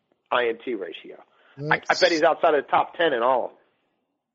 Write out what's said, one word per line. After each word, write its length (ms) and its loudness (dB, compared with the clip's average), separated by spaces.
I 180 0
N 160 -4
T 100 -6
ratio? 480 -14
I, 180 -2
I 120 0
bet 100 4
he's 140 0
outside 300 2
of 100 0
the 60 -20
top 260 0
ten 160 0
in 100 0
all 220 2
of 80 -8
them. 40 -20